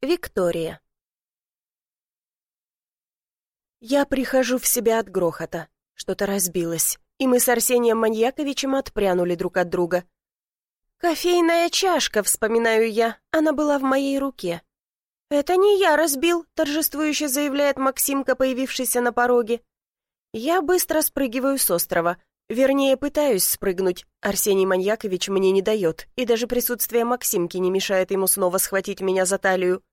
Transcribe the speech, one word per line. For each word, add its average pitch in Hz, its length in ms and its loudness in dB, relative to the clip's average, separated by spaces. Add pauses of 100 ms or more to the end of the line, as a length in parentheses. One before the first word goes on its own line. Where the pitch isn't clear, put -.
Виктория. 170 800 -2 (3000)
Я 277 240 0
прихожу 262 520 0
в - 100 -2
себя 226 320 2
от 202 100 -4
грохота. 170 600 -4 (240)
Что-то - 320 -6
разбилось, 180 720 -2 (180)
и 269 100 0
мы 247 120 6
с 247 100 0
Арсением 240 500 2
Маньяковичем 262 760 0
отпрянули 180 600 0
друг 180 220 -4
от 180 120 0
друга. 175 360 -2 (920)
«Кофейная 339 720 2
чашка», 320 540 0
вспоминаю 226 680 0
я, 226 260 0 (140)
она 311 220 2
была 294 260 0
в 262 40 -6
моей 277 360 0
руке. 190 420 -6 (680)
«Это 294 260 0
не 392 240 4
я 339 160 4
разбил», 320 500 0 (100)
торжествующе 302 720 -2
заявляет 285 500 0
Максимка, 269 580 -2
появившийся 254 640 -2
на 240 140 0
пороге. 240 480 0 (720)
Я 311 280 0
быстро 330 400 0
спрыгиваю 269 560 -2
с - 120 -2
острова. 175 480 0 (320)
Вернее, 269 480 2
пытаюсь 277 460 0
спрыгнуть. 185 640 -2 (160)
Арсений 196 440 2
Маньякович 190 640 -2
мне 190 220 2
не 196 100 2
даёт, 185 540 -2
и 247 100 -2
даже 233 220 0
присутствие 240 580 -2
Максимки 208 520 -2
не 180 120 0
мешает 190 420 0
ему 190 160 0
снова 185 300 0
схватить 190 440 -4
меня 185 240 0
за 190 120 -2
талию. 185 560 0